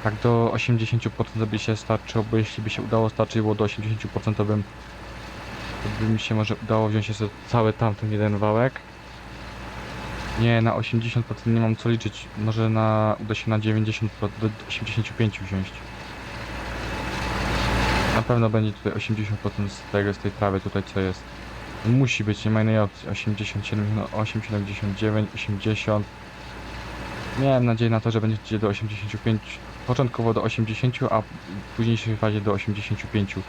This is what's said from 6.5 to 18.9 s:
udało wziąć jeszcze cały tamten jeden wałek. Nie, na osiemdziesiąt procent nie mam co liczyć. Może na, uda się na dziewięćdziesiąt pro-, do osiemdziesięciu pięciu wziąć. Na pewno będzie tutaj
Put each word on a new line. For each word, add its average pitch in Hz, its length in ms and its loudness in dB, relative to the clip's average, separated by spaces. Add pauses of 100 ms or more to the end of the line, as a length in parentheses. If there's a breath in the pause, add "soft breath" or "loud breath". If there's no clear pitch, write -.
udało 110 260 4
wziąć 107 180 2
jeszcze 107 200 -2 (200)
cały 110 260 4
tamten 107 380 0
jeden 104 260 2
wałek. 107 360 4 (1700)
Nie, 117 220 6
na 113 140 4
osiemdziesiąt 113 500 0
procent 117 300 0
nie 117 60 4
mam 113 140 4
co - 140 -2
liczyć. 113 360 -2 (120)
Może 110 320 2
na, 110 500 4
uda 110 160 -2
się - 140 -4
na 107 100 4
dziewięćdziesiąt 107 520 2
pro-, - 180 -4 (120)
do 110 80 2 (180)
osiemdziesięciu - 460 -4
pięciu 107 300 0
wziąć. 95 240 -2 (2500)
Na 117 60 4
pewno 117 280 4
będzie 107 220 4
tutaj - 220 -2